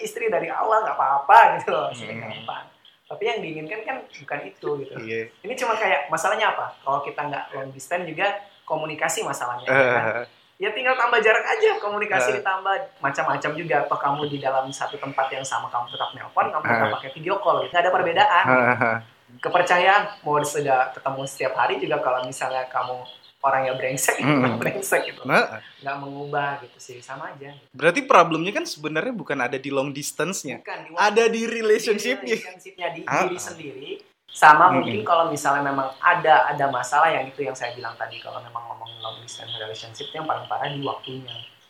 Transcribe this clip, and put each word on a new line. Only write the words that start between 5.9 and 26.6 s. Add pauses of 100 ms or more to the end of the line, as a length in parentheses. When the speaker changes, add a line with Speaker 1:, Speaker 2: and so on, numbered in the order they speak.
Speaker 1:
masalahnya
apa?
Kalau
kita
nggak (100)
long
distance
juga (320)
komunikasi
masalahnya.
Speaker 2:
Eh.
Speaker 1:
Kan? (320)
Ya
tinggal
tambah
jarak
aja,
komunikasi
Speaker 2:
Eh.
Speaker 1:
ditambah (240)
macam-macam
juga.
Atau
kamu
di
dalam
satu
tempat
yang
sama,
kamu
tetap
nelpon,
kamu
tetap
Speaker 2:
Eh.
Speaker 1:
pakai
video
call,
gitu.
Ada
perbedaan. (300)
Speaker 2:
Eh. (400)
Speaker 1:
Kepercayaan,
mau
sudah
ketemu
setiap
hari
juga
kalau
misalnya
kamu (480)
orangnya
brengsek,
Speaker 2:
Mm-mm.
Speaker 1:
<laughs>
brengsek
gitu.
Speaker 2:
Nah. (180)
Speaker 1:
Nggak
mengubah (120)